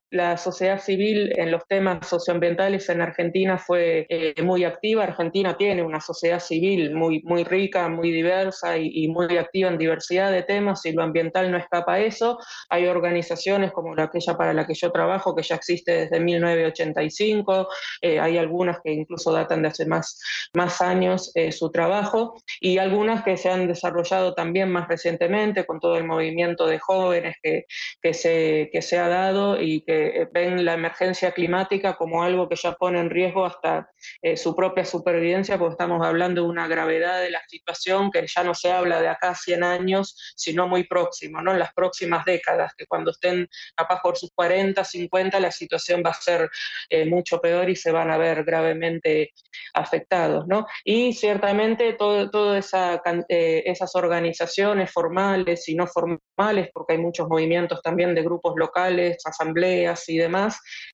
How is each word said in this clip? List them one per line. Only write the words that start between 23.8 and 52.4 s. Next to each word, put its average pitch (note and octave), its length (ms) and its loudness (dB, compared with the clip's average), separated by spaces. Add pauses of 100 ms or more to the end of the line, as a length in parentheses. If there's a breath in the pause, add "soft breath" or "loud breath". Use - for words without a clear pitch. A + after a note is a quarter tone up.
también F3+ 380 0
más F3 180 -2
recientemente F3 760 0
con D#3 160 -6
todo E3+ 160 2
el E3 80 0
movimiento E3 640 0
de D#3+ 120 2
jóvenes F3+ 640 0
que, - 220 -2 (360 loud breath)
que D#3+ 140 2
se, D#3+ 580 2
que E3 100 -2
se F3 160 0
ha F3 100 2
dado F#3+ 520 2
y D#3 220 0
que, D#3 400 0
eh, E3 100 -2
ven F3 320 2
la E3+ 100 2
emergencia F3 580 0
climática F#3 640 0
como E3 260 -2
algo F3+ 260 2
que F3 80 -2
ya E3+ 160 -4
pone F3+ 280 0
en E3+ 100 -2
riesgo F3+ 340 0
hasta, E3 460 -4 (320 loud breath)
eh, E3 140 2
su D#3+ 180 -2
propia F#3 300 0
supervivencia, F3 760 0
porque E3+ 140 2
estamos E3+ 340 0
hablando F3 360 2
de E3+ 60 0
una E3+ 200 -4
gravedad E3 520 0
de F3 100 -2
la E3 180 -6
situación F#3+ 640 -2
que E3 160 0
ya F3+ 180 -2
no F3 100 0
se F3+ 160 0
habla F3 300 2
de E3 80 2
acá F3+ 220 0
a E3+ 40 -4
cien F3 300 0
años, F#3 520 0 (200 loud breath)
sino F3 320 0
muy F3+ 160 2
próximo, E3+ 580 -2
¿no? F#3 100 2
En F3+ 60 2
las E3 160 -2
próximas E3+ 500 -2
décadas, E3 520 0
que D3 100 -14
cuando D#3+ 240 -2
estén F3+ 380 0 (260 loud breath)
capaz F3+ 280 0
por F3 140 0
sus F3 180 -10
cuarenta, F#3 500 2
cincuenta, F#3 560 0
la F3+ 100 2
situación F3 540 -2
va E3 60 2
a E3 40 -4
ser, E3+ 360 0 (400 loud breath)
eh, D#3+ 160 2
mucho E3+ 340 0
peor F3 300 2
y F3+ 60 0
se E3+ 140 -2
van E3 200 2
a D#3+ 80 2
ver D#3+ 260 2
gravemente D#3+ 880 0 (420 loud breath)
afectados, D#3+ 720 0
¿no? G#3+ 200 0 (180 loud breath)
Y A#3 300 2
ciertamente G#3+ 800 2
todo, G#3 360 0
todo G#3 260 2